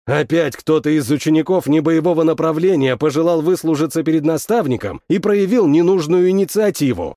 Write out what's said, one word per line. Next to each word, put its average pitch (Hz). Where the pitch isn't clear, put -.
Опять 147
кто-то 156
из 147
учеников 156
небоевого 160
направления 160
пожелал 156
выслужиться 160
перед 156
наставником 151
и 185
проявил 202
ненужную 175
инициативу. 156